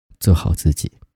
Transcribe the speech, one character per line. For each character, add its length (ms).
做 140
好 200
自 200
己。 180